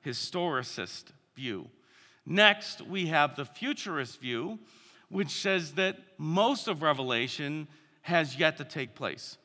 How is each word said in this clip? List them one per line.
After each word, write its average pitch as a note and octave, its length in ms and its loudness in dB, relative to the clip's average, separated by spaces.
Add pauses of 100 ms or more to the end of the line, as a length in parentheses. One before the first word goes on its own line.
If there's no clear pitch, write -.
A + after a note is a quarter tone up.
historicist B2+ 1000 -4 (300)
view. A#2 340 -6 (560)
Next, G3+ 560 4
we F3+ 260 -2
have D3 280 4
the C#3+ 100 -6
futurist F3 760 -6
view, B2+ 380 -4 (520)
which F#3+ 200 0
says F3+ 440 0
that F#3+ 240 0 (200)
most G3 500 2
of E3 140 -2
Revelation C#3+ 840 0 (340)
has D#3 360 2
yet D#3 200 4
to D3 60 -8
take C3+ 320 -8
place. - 500 -8